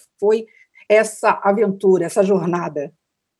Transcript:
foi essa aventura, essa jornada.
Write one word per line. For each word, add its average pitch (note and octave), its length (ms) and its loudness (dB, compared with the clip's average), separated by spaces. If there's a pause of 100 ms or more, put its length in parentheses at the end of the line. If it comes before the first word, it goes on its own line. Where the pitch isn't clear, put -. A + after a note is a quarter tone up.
(200)
foi A3 260 0 (420)
essa A3 540 2
aventura, G3 640 0
essa F#3 160 -2
jornada. E3+ 720 -2 (460)